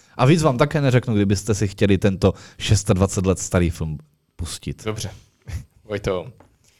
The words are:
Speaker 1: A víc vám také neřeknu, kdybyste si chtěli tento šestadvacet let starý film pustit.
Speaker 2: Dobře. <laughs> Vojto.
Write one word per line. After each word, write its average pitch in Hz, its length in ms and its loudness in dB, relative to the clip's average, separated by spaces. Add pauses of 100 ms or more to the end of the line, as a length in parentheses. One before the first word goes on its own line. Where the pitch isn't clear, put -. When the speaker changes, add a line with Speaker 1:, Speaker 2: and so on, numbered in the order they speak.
(160)
Speaker 1:
A 127 100 4
víc 156 160 4
vám 135 160 2
také 147 220 0
neřeknu, 123 340 2
kdybyste 101 400 0
si 101 140 0
chtěli 98 300 2
tento 95 340 2 (260)
šestadvacet 98 680 0
let 92 120 2
starý 87 320 0
film 78 280 -8 (380)
pustit. - 480 -10
Speaker 2:
Dobře. 107 260 -8 (380)
<laughs> - 400 -14
Vojto. 98 380 -4 (540)